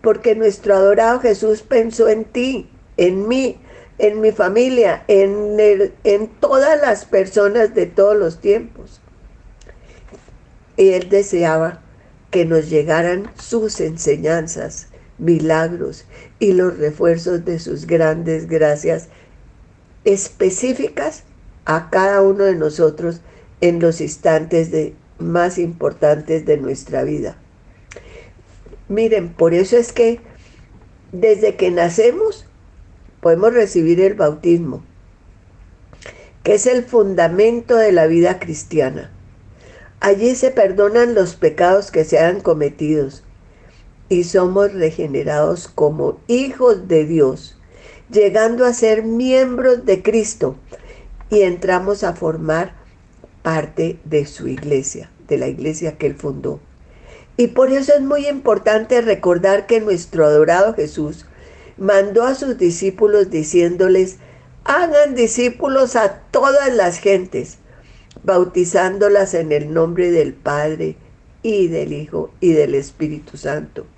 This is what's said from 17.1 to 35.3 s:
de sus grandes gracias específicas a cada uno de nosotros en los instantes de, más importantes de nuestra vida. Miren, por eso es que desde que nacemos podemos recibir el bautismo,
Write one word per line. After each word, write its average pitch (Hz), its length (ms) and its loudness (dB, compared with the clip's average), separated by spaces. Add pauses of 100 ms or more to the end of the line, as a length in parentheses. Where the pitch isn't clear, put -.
de 165 140 -6
sus 156 280 -10
grandes 165 600 -2
gracias 160 600 -2 (960)
específicas 202 1200 -4 (400)
a 165 260 -4
cada 196 320 2
uno 196 220 2
de 190 120 2
nosotros 160 680 -2 (400)
en 170 180 2
los 165 220 0
instantes 160 680 -2
de, 156 220 -4 (240)
más 175 400 -2
importantes 156 880 -2
de 151 120 2
nuestra 135 460 -8
vida. 143 340 -6 (1500)
Miren, 208 440 -2
por 165 200 2
eso 190 240 2
es 233 160 0
que 233 260 0 (920)
desde 202 440 2
que 180 160 0
nacemos 226 760 0 (760)
podemos 175 320 2
recibir 180 480 2
el 196 120 4
bautismo, 165 680 -2 (1600)